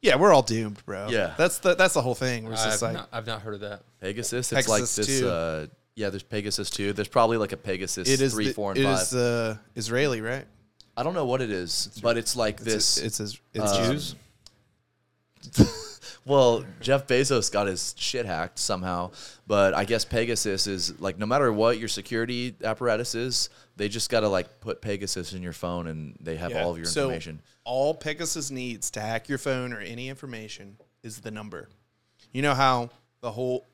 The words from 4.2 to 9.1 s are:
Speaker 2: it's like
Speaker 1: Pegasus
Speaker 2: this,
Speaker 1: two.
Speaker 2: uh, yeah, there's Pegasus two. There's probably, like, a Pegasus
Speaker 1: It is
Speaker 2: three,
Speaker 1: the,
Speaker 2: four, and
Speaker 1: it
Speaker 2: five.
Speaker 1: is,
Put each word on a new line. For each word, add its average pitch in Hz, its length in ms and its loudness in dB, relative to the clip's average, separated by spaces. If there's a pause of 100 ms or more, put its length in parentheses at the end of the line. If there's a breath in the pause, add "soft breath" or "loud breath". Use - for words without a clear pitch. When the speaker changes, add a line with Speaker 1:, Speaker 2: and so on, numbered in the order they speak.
Speaker 2:
it's 135 160 2
like 110 120 4
Speaker 1:
Pegasus 107 280 0
Speaker 2:
this, 135 140 2
Speaker 1:
two. 123 80 2
Speaker 2:
uh, 82 380 -2 (280)
yeah, 104 140 -2
there's 95 140 -8
Pegasus 104 460 -4
two. 101 220 -2
There's 101 160 -2
probably, 117 300 4
like, 104 160 0
a - 40 -8
Pegasus 95 520 -4
Speaker 1:
It 135 100 4
is 135 140 2
Speaker 2:
three, 110 160 0
Speaker 1:
the, 127 40 -4
Speaker 2:
four, 101 180 -4
and 104 100 0
Speaker 1:
it - 20 6
Speaker 2:
five. 135 180 2
Speaker 1:
is, 92 140 -2